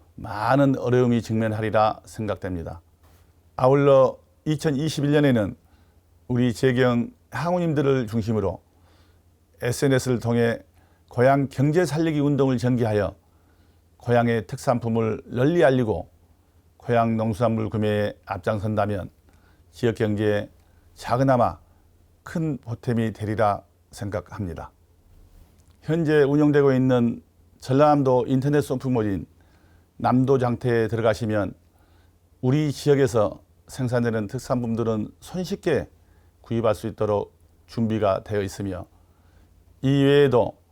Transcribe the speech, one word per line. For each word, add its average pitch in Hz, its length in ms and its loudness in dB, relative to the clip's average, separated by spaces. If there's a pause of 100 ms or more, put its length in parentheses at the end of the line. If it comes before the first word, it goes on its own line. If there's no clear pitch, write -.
(160)
많은 131 640 0
어려움이 120 420 2
직면하리라 110 840 0
생각됩니다. 92 760 -8 (760)
아울러 135 640 4 (280)
이천이십일 147 680 -2
년에는 123 440 2 (720)
우리 123 280 0
재경 123 560 0 (180)
향우님들을 143 800 -2
중심으로 104 560 -4 (1000)
에스엔에스를 127 580 0
통해 117 380 0 (500)
고향 135 420 2
경제 151 360 2
살리기 156 340 -2
운동을 139 380 2
전개하여 110 580 0 (840)
고향의 120 500 0
특산품을 113 800 -2
널리 156 360 0
알리고 127 460 0 (680)
고향 117 380 0
농수산물 110 540 -2
구매에 104 560 -2
앞장선다면 101 840 -4 (600)
지역 117 240 -2
경제에 104 540 -2 (440)
작으나마 120 640 0 (640)
큰 160 360 -6
보탬이 117 520 -4
되리라 104 500 -2 (300)
생각합니다. - 800 -10 (1080)
현재 151 420 2
운영되고 143 480 4
있는 127 500 2 (380)
전라남도 135 680 2
인터넷 139 340 0
쇼핑몰인 120 640 -2 (720)
남도장터에 123 920 0
들어가시면 107 680 -2 (840)
우리 143 320 0
지역에서 127 720 2 (260)
생산되는 117 600 -2
특산품들은 113 920 -4
손쉽게 175 680 -4 (500)
구입할 113 340 -2
수 113 140 -6
있도록 104 500 -4 (300)
준비가 107 560 -2
되어 104 200 -4
있으며, 95 420 -10 (960)
이 131 80 0
외에도 139 680 4 (140)